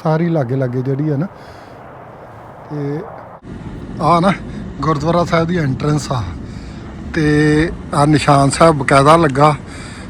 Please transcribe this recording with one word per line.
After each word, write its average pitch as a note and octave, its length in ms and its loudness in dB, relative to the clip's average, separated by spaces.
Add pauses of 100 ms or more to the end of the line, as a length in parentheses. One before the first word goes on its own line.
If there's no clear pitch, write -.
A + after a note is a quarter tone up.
ਸਾਰੀ E3 260 0
ਲਾਗੇ C3+ 260 0
ਲਾਗੇ B2+ 260 -2
ਜਿਹੜੀ C#3 280 -2
ਆ C#3 80 0
ਨਾ। F3 100 -2 (1400)
ਤੇ D3 300 -6 (1000)
ਆਹ E3+ 200 4
ਨਾ F#3+ 120 2 (480)
ਗੁਰਦੁਆਰਾ D#3+ 420 0
ਸਾਹਿਬ E3 240 0
ਦੀ F3 100 -2
ਐਂਟਰੈਂਸ D3 540 -2
ਆ A#2+ 120 -2 (880)
ਤੇ D3+ 580 2 (220)
ਆਹ D3 140 4
ਨਿਸ਼ਾਨ C#3 420 4
ਸਾਹਿਬ E3 280 4
ਬਕਾਇਦਾ C#3 400 6
ਲੱਗਾ। D3 380 4 (540)